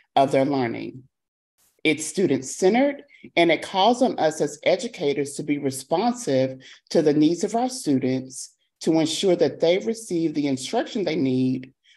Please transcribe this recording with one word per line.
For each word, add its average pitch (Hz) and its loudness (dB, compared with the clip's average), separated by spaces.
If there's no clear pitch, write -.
of 135 4
their 135 4
learning. 123 -4
It's 151 0
student-centered, 214 0
and 170 4
it 151 0
calls 214 2
on - 0
us 156 0
as 147 -4
educators 147 -2
to 147 -8
be 147 -2
responsive 139 -2
to - 2
the 151 4
needs 156 2
of 202 -2
our 247 0
students 131 -4
to 160 2
ensure 165 2
that 160 0
they 170 4
receive 185 -4
the 147 -2
instruction 143 -4
they 156 -2
need 131 0